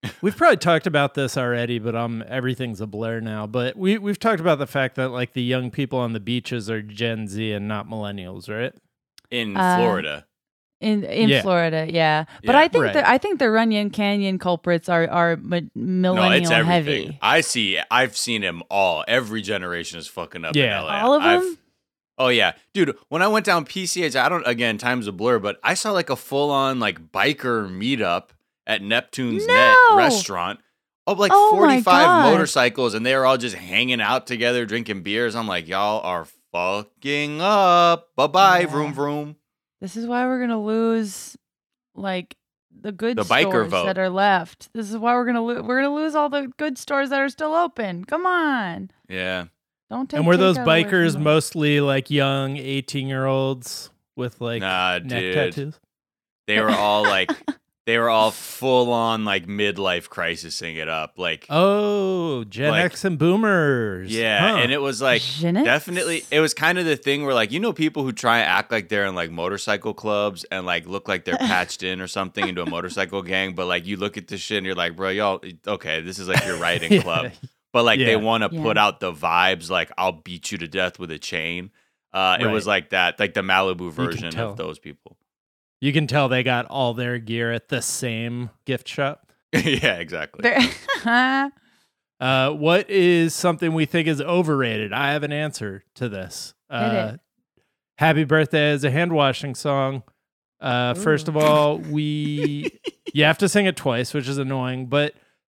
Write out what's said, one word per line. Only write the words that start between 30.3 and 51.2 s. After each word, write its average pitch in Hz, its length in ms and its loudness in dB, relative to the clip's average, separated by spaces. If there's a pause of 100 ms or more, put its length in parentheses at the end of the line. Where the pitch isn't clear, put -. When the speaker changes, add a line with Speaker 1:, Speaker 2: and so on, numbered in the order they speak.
Speaker 2:
of, 196 120 0
like, 202 160 4
Speaker 3:
Oh 415 220 10
my - 20 2 (100)
Speaker 2:
forty-five 214 380 6
Speaker 3:
God. 349 260 8
Speaker 2:
motorcycles, 127 600 2
and 110 120 -2
they 131 100 2
were 131 80 2
all 131 140 6
just 113 180 -6
hanging 113 440 -4
out 113 260 0
together, 120 400 0
drinking 104 360 -6
beers. 107 320 -2
I'm 113 140 -6
like, 87 200 -4
"Y'all 104 340 -2
are 87 240 -6 (260)
fucking 135 880 -4
up. 175 760 4
Bye-bye, 180 460 6
Speaker 3:
Yeah. 175 60 2
Speaker 2:
vroom, 147 260 -2
vroom." 147 440 -4 (440)
Speaker 3:
This 190 160 -12
is 233 100 -8
why 240 200 -2
we're 254 120 0
gonna 233 240 -2
lose, 220 760 -2 (600)
like, 190 400 -6 (420)
the 208 140 -10
good 220 240 -4
Speaker 2:
The - 80 0
biker 208 260 4
Speaker 3:
stores 185 200 2
Speaker 2:
vote. - 160 2
Speaker 3:
that 190 120 -2
are 185 120 0
left. 190 640 0
This 220 160 -8
is 226 80 -6
why 233 160 2
we're 247 120 2
gonna 240 160 0
lo-, 240 200 -4
we're 247 200 0
gonna 285 120 0
lose 302 200 -2
all 294 140 2
the 269 280 -4
good 302 220 -6
stores 277 320 -2
that 277 100 0
are 277 100 0
still 311 240 -4
open. 208 500 -2
Come 330 220 -2
on. 247 640 -2 (180)
Speaker 2:
Yeah. 92 380 -4 (440)
Speaker 3:
Don't 170 180 -6
take - 100 -4
Speaker 1:
And 156 80 2
were 175 120 6
those 185 180 4
Speaker 3:
takeout 156 80 -4
away 160 200 6
from 202 80 -4
Speaker 1:
bikers 170 220 4
Speaker 3:
them. 143 100 -4